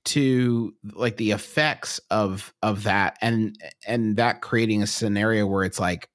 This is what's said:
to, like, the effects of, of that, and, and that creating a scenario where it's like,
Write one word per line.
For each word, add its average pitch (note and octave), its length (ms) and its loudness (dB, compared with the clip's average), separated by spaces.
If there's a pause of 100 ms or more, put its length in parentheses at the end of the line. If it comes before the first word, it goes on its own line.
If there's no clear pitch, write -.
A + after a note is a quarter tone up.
to, B2 680 2 (200)
like, A2 240 -2
the A2 120 0
effects - 720 -2 (100)
of, G2+ 540 -2
of G#2 200 0
that, G2+ 380 0
and, A2 340 0 (300)
and A2 320 0
that A#2 240 0
creating A2 400 0
a G#2 60 0
scenario G#2 580 0
where G2 180 0
it's F#2 160 -4
like, F2 360 -2